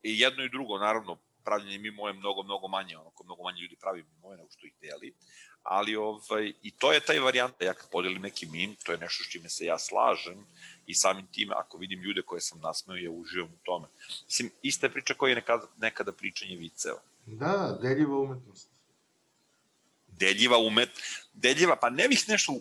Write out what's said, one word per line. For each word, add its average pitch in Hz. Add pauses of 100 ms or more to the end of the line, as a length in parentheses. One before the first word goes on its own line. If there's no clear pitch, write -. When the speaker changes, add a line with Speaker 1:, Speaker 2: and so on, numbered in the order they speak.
Speaker 1:
I 110
jedno 131
i 127
drugo, 120
naravno, 104 (260)
pravljenje 101
mimova 104
je 98
mnogo, 98
mnogo 98
manje, 92
ono, 80
ko -
mnogo 87
manje 90
ljudi 87
pravi 92 (100)
mimove 90
nego 82
što -
ih 98
deli, - (480)
ali, 104
ovaj, 107 (100)
i 107
to 147
je 147
taj 156
varijanta, 127
ja 92
kad -
podelim 92
neki 98
mim, 87
to 85
je 85
nešto 85
s -
čime 82
se -
ja 82
slažem 101 (400)
i 87
samim 95
tim, 104
ako -
vidim 92
ljude 92
koje 87
sam 82
nasmeo, 80
ja 87
uživam 85
u 85
tome. 87 (360)
Mislim, - (120)
ista 135
je 123
priča -
koja 135
je 123
nekada, 117 (100)
nekada 107
pričanje 98
viceva. - (260)
Speaker 2:
Da, 139
deljiva 139
umetnost. 131 (1400)
Speaker 1:
Deljiva 98
umet-, 113 (320)
deljiva, 147
pa 120
ne 175
bih 277
nešto 202